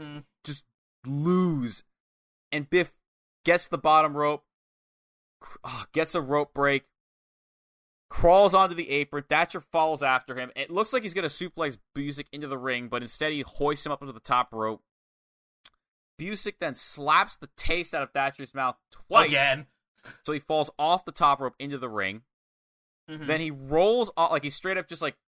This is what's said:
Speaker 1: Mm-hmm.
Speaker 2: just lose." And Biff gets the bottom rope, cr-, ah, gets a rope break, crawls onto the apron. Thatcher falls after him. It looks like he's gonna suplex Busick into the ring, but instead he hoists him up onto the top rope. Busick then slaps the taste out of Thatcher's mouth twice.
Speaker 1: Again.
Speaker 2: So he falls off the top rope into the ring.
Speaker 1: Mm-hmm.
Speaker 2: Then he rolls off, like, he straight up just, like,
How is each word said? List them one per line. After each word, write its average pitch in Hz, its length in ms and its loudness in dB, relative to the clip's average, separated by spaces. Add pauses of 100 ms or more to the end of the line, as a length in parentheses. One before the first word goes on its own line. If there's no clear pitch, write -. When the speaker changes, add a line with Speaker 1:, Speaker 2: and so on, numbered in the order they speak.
Speaker 1:
Mm-hmm. 147 180 -14 (240)
Speaker 2:
just - 220 -12 (400)
lose." 147 800 0 (640)
And 147 200 -6
Biff 175 240 2 (500)
gets 170 240 4
the 175 80 -4
bottom 156 400 4
rope, 147 300 0 (960)
cr-, - 220 -18
ah, 123 280 -12
gets 156 220 0
a 175 80 0
rope 143 320 0
break, 139 300 2 (1200)
crawls 185 460 6
onto 190 200 4
the 170 140 -6
apron. 143 400 -2
Thatcher 165 320 0
falls 160 420 0
after 131 320 0
him. 127 220 -8
It 139 140 -8
looks 202 240 -2
like 247 80 0
he's 202 100 -8
gonna 175 160 -2
suplex 160 480 -6 (180)
Busick 143 380 -8
into 147 160 -12
the 135 80 -6
ring, 123 320 -4
but 120 140 -6
instead 151 300 -4
he 147 100 -4
hoists 143 420 -4
him 151 80 -4
up 139 80 -8
onto 135 140 -14
the 110 60 -20
top 123 320 0
rope. 110 300 -4 (1400)
Busick 202 400 -8
then 147 140 -4
slaps 156 600 0
the - 200 -18
taste 165 380 -2
out 147 80 -2
of 131 100 -8
Thatcher's 139 420 -4
mouth 131 220 -2 (140)
twice. 190 400 4
Speaker 1:
Again. 139 360 2 (600)
Speaker 2:
So 151 60 -2
he 151 80 -4
falls 156 380 0
off 170 260 2
the - 80 -12
top 143 280 2
rope 131 180 -4
into 143 200 -8
the 123 100 -8
ring. 104 340 -4 (880)
Speaker 1:
Mm-hmm. 156 160 -12
Speaker 2:
Then 156 140 0
he 160 100 -6
rolls 160 680 2
off, 165 140 2
like, 147 140 0
he 147 60 -6
straight 185 260 -4
up 180 120 -8
just, 165 140 -12
like, 147 140 -4 (120)